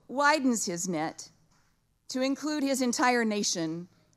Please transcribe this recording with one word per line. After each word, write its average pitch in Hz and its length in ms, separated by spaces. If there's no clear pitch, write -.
widens 269 560
his 170 240
net 160 420
to 262 120
include 277 440
his 269 180
entire 247 420
nation 175 640